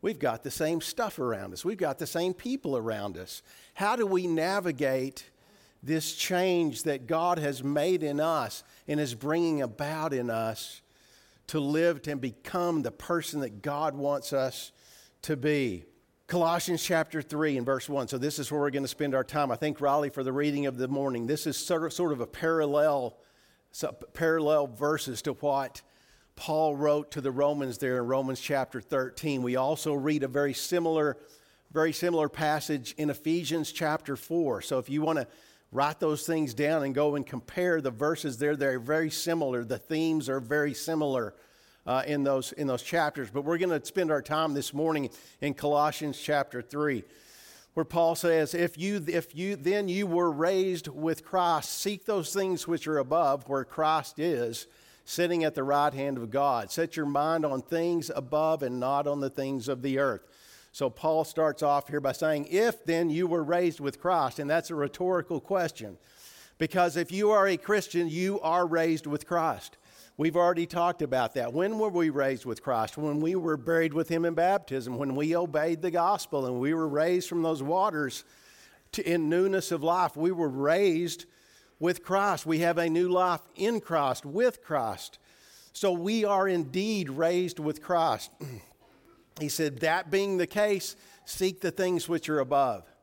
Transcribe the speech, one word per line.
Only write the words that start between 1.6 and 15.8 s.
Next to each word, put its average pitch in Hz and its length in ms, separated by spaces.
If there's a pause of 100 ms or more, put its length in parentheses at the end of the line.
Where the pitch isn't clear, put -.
We've 202 120
got 156 220
the 160 80
same 180 280
people 240 420
around 107 400
us. - 260 (320)
How 208 220
do 226 100
we 185 220
navigate 156 1000 (540)
this 156 320
change 175 720
that 135 240
God 165 320
has 135 240
made 156 400
in 143 160
us 151 420 (240)
and 147 140
is 123 160
bringing 156 440
about 147 520
in 120 180
us 113 520 (680)
to 156 100
live 151 480
and 147 140
become 160 600
the 113 100
person 160 480
that 104 200
God 147 360
wants 143 360
us 131 380 (520)
to 156 140
be? 127 500 (400)